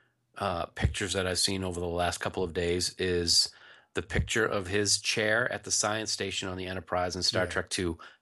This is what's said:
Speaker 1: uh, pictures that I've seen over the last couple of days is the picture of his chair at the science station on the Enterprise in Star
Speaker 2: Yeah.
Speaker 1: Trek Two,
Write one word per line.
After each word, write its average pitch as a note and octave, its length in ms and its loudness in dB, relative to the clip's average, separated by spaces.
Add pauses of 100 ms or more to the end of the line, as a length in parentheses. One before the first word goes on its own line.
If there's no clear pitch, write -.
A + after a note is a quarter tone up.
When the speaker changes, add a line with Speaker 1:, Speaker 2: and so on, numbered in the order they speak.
(380)
Speaker 1:
uh, F2+ 300 0
pictures - 460 0
that F#2 140 0
I've F2+ 100 0
seen F#2+ 260 0
over F2 160 -4
the F2 60 -2
last F2 340 0
couple F#2 240 -2
of E2+ 100 -4
days F2 440 0
is F2 520 2 (440)
the - 80 0
picture - 440 0
of F#2+ 220 -2
his G2+ 320 2
chair A2 520 2
at G2+ 120 -6
the - 60 -8
science G#2+ 420 0
station G2 360 -2
on F2+ 100 -4
the F#2 80 -6
Enterprise F2+ 500 -2
in F2+ 80 -2
Star F#2 200 2
Speaker 2:
Yeah. F2 60 0
Speaker 1:
Trek - 200 -2
Two, E2+ 300 0 (220)